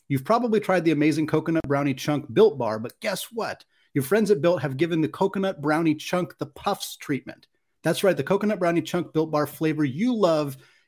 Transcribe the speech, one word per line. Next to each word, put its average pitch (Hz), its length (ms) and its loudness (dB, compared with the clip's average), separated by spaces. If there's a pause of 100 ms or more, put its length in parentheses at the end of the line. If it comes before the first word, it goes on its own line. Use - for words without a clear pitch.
You've 135 160 -2
probably 226 340 2
tried 180 280 0
the 165 60 4
amazing 151 340 2
coconut 156 420 -2
brownie 139 240 0
chunk 135 400 -4
Built 202 240 6
Bar, 110 220 -2
but 110 220 -10
guess 202 240 -4
what? 202 380 -8 (300)
Your 139 100 0
friends 202 280 4
at 185 100 4
Built 170 220 2
have 135 160 -4
given 165 240 0
the 143 60 2
coconut 190 520 -2
brownie 151 340 2
chunk 180 440 -4
the 139 80 -6
puffs - 500 -6
treatment. - 500 -8 (360)
That's - 200 -2
right, 180 140 4
the 147 80 -2
coconut 202 340 0
brownie 170 220 2
chunk - 320 -4
Built 160 180 0
Bar 147 160 0
flavor 151 380 -2
you 180 320 -2
love 151 400 2 (320)